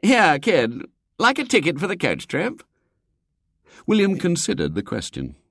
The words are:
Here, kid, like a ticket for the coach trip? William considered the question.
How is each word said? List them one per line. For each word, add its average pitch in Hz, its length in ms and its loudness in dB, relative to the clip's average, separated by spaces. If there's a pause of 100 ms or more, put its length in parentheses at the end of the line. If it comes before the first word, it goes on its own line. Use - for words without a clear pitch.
Here, 196 360 4
kid, 139 480 0 (320)
like 247 200 2
a 302 60 -4
ticket 170 340 0
for 165 80 -4
the 190 100 -4
coach 113 300 -2
trip? 202 360 -4 (1200)
William 98 320 2
considered 98 560 -2
the 95 80 -4
question. 69 540 -8 (140)